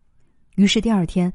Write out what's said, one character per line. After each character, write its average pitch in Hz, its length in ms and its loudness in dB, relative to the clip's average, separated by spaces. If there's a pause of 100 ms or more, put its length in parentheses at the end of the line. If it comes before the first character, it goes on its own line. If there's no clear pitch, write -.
(560)
于 196 100 4
是 214 160 0
第 226 80 -2
二 190 160 0
天， 180 280 -2